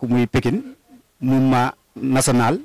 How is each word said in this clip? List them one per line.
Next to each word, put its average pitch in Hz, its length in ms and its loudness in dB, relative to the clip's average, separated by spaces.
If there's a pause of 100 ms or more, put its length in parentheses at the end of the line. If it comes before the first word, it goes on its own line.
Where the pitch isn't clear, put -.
muy 120 180 2
Pikine, 127 360 -2 (580)
mouvement 131 520 2 (240)
national 131 680 0